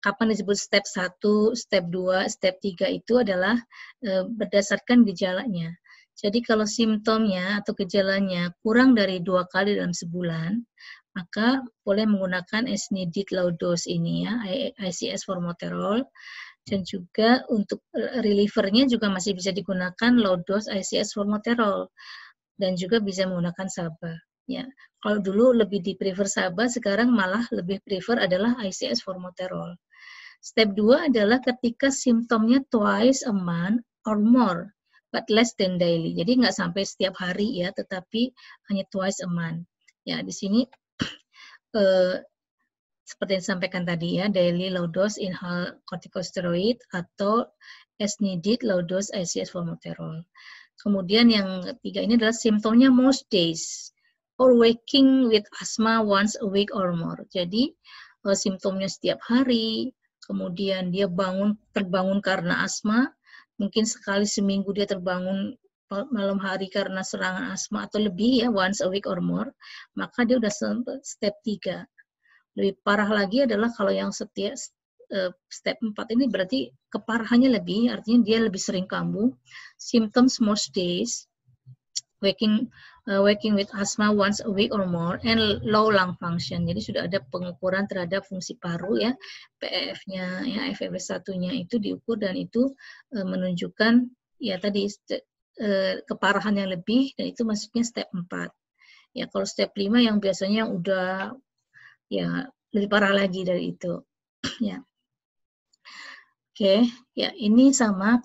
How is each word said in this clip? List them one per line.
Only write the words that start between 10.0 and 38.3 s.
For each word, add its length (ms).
maka 480
boleh 240
menggunakan 580
as 220
needed 420
low 220
dose 320
ini 400
ya, 80
I-, 380
I 100
C 220
S 100
formoterol. 800
Dan 160
juga 640
untuk, 320
eh, 260
relievernya 680
juga 160
masih 300
bisa 180
digunakan 640
low 240
dose 240
I 160
C 160
S 160
formoterol. 720
Dan 160
juga 240
bisa 240
menggunakan 460
saba. 480
Ya, 140
kalau 160
dulu 400
lebih 240
di-prefer 420
saba, 460
sekarang 400
malah 400
lebih 320
prefer 340
adalah 400
I 160
C 160
S 160
formoterol. 720
Step 320
dua 380
adalah 320
ketika 500
simptomnya 800
twice 560
a 80
month 480
or 80
more, 560
but 160
less 320
than 160
daily. 400
Jadi 240
nggak 160
sampai 320
setiap 320
hari 400
ya, 160
tetapi 560